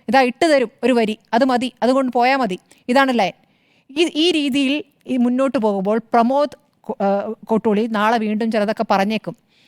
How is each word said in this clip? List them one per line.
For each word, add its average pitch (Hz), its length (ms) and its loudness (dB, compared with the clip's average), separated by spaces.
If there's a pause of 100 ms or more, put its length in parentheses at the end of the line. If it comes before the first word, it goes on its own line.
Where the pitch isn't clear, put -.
ഇതാ 262 120 4
ഇട്ട് 254 280 0
തരും 269 220 2 (120)
ഒരു 247 100 2
വരി, 220 260 0 (160)
അത് 233 100 4
മതി, 247 280 -2 (100)
അതുകൊണ്ട് 262 300 0
പോയാ 254 240 2
മതി, 214 220 -4 (300)
ഇതാണ് 262 300 2
ലൈൻ. 185 140 0 (680)
ഈ, 330 160 2
ഈ 320 160 2
രീതിയിൽ 285 540 -2 (220)
ഈ 254 100 -4
മുന്നോട്ട് 254 420 0
പോകുമ്പോൾ 208 400 0 (140)
പ്രമോദ് 262 440 0 (240)
കൊ-, - 220 -10
ഏഹ്, 202 320 -2 (120)
കൊട്ടൂളി 220 400 0
നാളെ 220 320 0
വീണ്ടും 220 320 -2
ചിലതൊക്കെ 214 400 -2
പറഞ്ഞേക്കും. 202 460 0 (320)